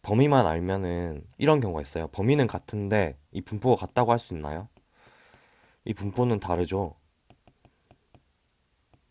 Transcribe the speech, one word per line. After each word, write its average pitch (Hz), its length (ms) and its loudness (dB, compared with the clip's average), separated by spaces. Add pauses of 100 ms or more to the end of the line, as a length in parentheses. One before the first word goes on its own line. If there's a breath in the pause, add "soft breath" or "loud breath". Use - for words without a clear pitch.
범위만 131 420 4
알면은 87 800 -2 (120)
이런 147 220 4
경우가 87 220 -2
있어요. 80 260 -6
범위는 123 400 2
같은데 98 720 -2 (140)
이 90 100 -8
분포가 107 460 0
같다고 117 240 2
할 117 80 4
수 - 140 -14
있나요? 78 360 -8 (1160 soft breath)
이 107 80 -4
분포는 104 460 -2
다르죠. 90 560 -2 (2250)